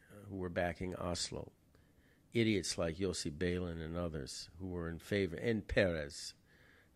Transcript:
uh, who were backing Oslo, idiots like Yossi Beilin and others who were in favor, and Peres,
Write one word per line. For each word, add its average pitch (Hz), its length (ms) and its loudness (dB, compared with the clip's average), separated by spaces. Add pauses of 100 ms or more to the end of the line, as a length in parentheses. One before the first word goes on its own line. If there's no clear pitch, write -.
(100)
uh, 101 180 -16
who 101 80 -6
were 90 140 -2
backing 90 440 0
Oslo, - 580 -2 (800)
idiots 110 460 4
like 85 180 2
Yossi 90 340 0
Beilin 87 540 0
and 82 120 -4
others 78 520 -4 (100)
who 92 80 -6
were 87 220 -2
in 82 100 -4
favor, 95 380 0
and 113 320 0
Peres, 82 640 2 (600)